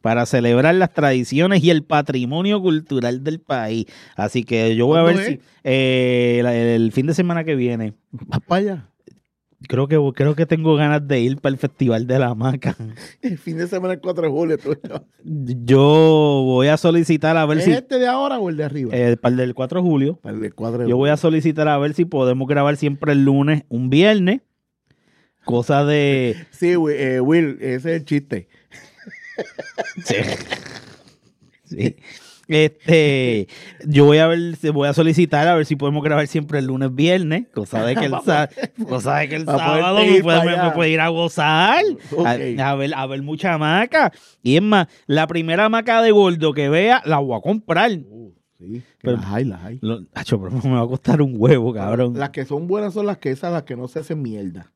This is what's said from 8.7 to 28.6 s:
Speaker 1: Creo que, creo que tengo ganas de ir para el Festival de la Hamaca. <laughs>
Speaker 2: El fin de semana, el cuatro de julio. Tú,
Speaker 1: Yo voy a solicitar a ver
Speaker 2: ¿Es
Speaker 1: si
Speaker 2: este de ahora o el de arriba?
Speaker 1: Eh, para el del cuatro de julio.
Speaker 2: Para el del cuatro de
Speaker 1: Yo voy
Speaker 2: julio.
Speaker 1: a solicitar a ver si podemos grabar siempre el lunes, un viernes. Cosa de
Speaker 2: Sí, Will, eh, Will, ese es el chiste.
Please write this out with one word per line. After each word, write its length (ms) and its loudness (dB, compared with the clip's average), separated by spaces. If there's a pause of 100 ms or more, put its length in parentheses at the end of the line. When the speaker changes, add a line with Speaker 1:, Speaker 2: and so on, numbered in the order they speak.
Speaker 1:
Creo 220 -2
que, 100 2 (160)
creo 220 0
que 100 0
tengo 300 2
ganas 320 0
de 140 0
ir 180 0
para 140 -2
el 40 -6
Festival 480 -2
de 140 0
la 80 2
Hamaca. 480 -4 (240)
<laughs> 220 -20
Speaker 2:
El 160 -6
fin 200 -10
de 120 -4
semana, 240 -4
el 80 -10
cuatro 220 -4
de 60 0
julio. 280 -2
Tú, 180 -4 (480)
Speaker 1:
Yo 560 0 (680)
voy 220 2
a 80 4
solicitar 600 2
a 80 2
ver 140 0
Speaker 2:
¿Es 40 -2
Speaker 1:
si 80 4
Speaker 2:
este 260 -2
de 100 2
ahora 320 -2
o 100 -4
el 80 -6
de 80 -4
arriba? 280 -6
Speaker 1:
Eh, 220 2
para 160 0
el 60 0
del 160 -2
cuatro 280 -4
de 60 0
julio. 340 0
Speaker 2:
Para 140 -12
el 60 -8
del 120 -8
cuatro 260 -6
de 100 -2
Speaker 1:
Yo 80 2
voy 60 2
Speaker 2:
julio. 100 2
Speaker 1:
a 40 0
solicitar 520 0
a 80 2
ver 160 -2
si 100 0
podemos 420 0
grabar 300 0
siempre 380 -2
el 100 4
lunes, 460 2
un 200 -4
viernes. 520 4 (1040)
Cosa 400 0
de 500 0 (160)
Speaker 2:
Sí, 240 0
Will, 220 0
eh, 240 -2
Will, 400 2
ese 140 -4
es 100 -8 (160)
el 40 -16
chiste. 440 -4 (1500)